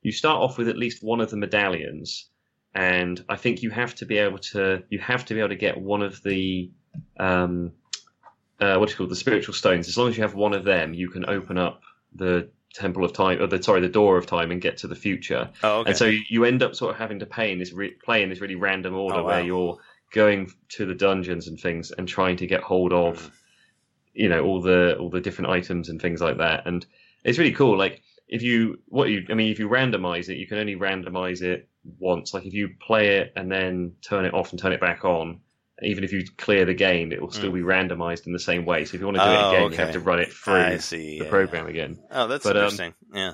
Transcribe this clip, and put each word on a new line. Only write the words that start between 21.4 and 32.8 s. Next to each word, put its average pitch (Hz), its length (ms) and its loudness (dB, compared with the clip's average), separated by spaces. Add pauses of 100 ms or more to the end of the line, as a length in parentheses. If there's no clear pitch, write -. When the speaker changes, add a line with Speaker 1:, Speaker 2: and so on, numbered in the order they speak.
Speaker 1:
and 82 100 -12
things 85 320 -4
and 92 160 -6
trying 90 300 0
to 90 100 -6
get 92 160 0
hold 90 300 2
of, 85 240 2
Speaker 2:
Mm. 82 140 -16 (840)
Speaker 1:
you 104 140 2
know, 82 160 4
all 92 160 0
the, 90 380 6
all 87 120 -4
the 90 100 -2
different 90 300 -4
items 90 380 -2
and 80 120 -10
things 85 200 -2
like 82 180 0
that. 82 280 0
And 87 180 -4 (400)
it's 123 140 2
really - 140 4
cool. 120 260 6
Like, 95 240 0 (260)
if 113 140 -6
you, 117 440 2
what 131 220 2
you, 101 220 0
I 107 40 0
mean, 110 160 2
if 107 80 -4
you 107 100 -2
randomize 92 600 0
it, 90 80 -8
you 87 100 -10
can 107 120 -6
only 104 180 -4
randomize 92 680 -4
it 90 260 -4 (300)
once. 90 360 -2
Like, 95 120 -6
if 92 60 -12
you 101 180 -4 (100)